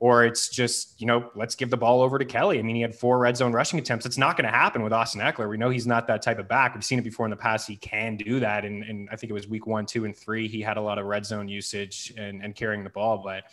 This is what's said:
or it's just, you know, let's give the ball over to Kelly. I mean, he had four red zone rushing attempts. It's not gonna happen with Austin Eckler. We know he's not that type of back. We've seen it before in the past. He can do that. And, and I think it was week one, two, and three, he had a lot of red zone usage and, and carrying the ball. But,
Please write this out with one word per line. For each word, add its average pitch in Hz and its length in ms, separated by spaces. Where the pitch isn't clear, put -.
or 120 240
it's 117 240
just, - 520
you 113 80
know, 120 260
let's 110 220
give 123 140
the 123 60
ball 120 260
over 131 180
to 139 40
Kelly. 135 360
I - 20
mean, 113 140
he 117 60
had 113 120
four 123 240
red 123 180
zone 123 160
rushing 147 280
attempts. 123 260
It's 123 100
not 143 200
gonna 123 120
happen 123 360
with 107 80
Austin 113 280
Eckler. 113 280
We 107 80
know 117 140
he's 120 180
not 117 180
that 107 160
type 117 160
of 95 80
back. 127 300
We've 104 80
seen 127 160
it - 20
before 113 240
in 110 40
the 104 60
past. 110 300
He 104 80
can 110 420
do 107 220
that. 104 260
And, 104 200
and 104 260
I 113 60
think 110 140
it - 20
was 101 160
week 110 180
one, 107 200
two, 113 180
and 104 120
three, 110 300
he 110 140
had 107 160
a 107 40
lot 104 200
of 98 60
red 104 200
zone 104 220
usage 101 680
and, 101 280
and 104 100
carrying 107 300
the 95 60
ball. 107 280
But, 95 240